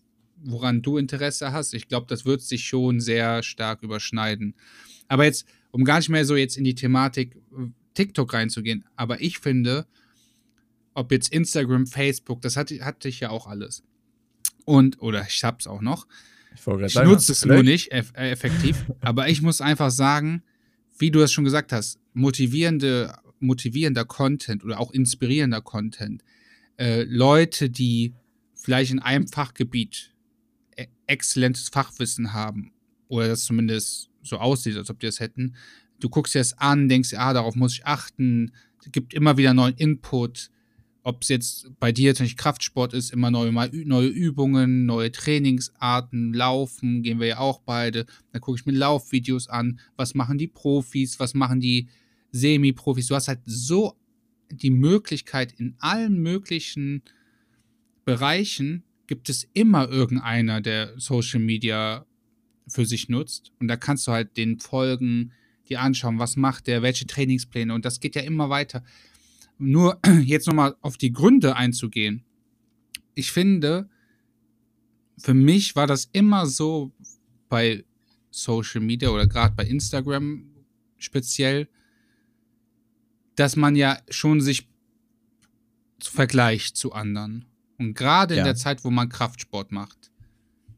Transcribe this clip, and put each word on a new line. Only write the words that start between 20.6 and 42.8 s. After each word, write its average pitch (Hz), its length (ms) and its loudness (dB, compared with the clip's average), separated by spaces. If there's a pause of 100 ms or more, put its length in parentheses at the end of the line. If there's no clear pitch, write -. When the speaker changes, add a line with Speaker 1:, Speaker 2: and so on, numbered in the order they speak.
Speaker 1:
wie 156 120 2
du 151 80 6
das 147 120 6
schon 151 120 0
gesagt 139 280 0
hast, 110 280 -6 (140)
motivierende, 135 1000 0 (240)
motivierender 127 640 0
Content 131 580 -2
oder 107 160 -6
auch 120 120 -4
inspirierender 131 720 0
Content, 107 640 -8 (540)
äh, 120 260 0
Leute, 139 640 4
die 120 440 0 (400)
vielleicht 127 380 0
in 131 80 -2
einem 135 280 0
Fachgebiet - 880 -6 (600)
e-, 123 120 -14 (180)
exzellentes 127 640 -2
Fachwissen 117 640 -6
haben 107 400 -8 (340)
oder 113 200 -2
das 113 180 -2
zumindest 110 640 -2 (120)
so - 160 -10
aussieht, 123 380 0
als 104 140 -10
ob 104 100 -14
die 113 80 -6
es 107 120 -6
hätten, 127 360 -6 (440)
du 123 100 -4
guckst - 260 -2
dir 139 40 2
das - 180 -2
an, 143 320 4
denkst, 127 260 2
„Ah, 131 180 0
darauf 117 220 -2
muss 123 180 2
ich - 120 -12
achten“, 123 640 -2 (400)
gibt 127 220 -6
immer 151 240 4
wieder 131 160 6
neuen 127 220 4
Input. 135 760 -4 (540)
Ob's 123 260 -6
jetzt 127 400 -4 (100)
bei 117 140 2
dir 135 220 4
zum 127 100 0
Beispiel 120 120 -6
Kraftsport - 560 -4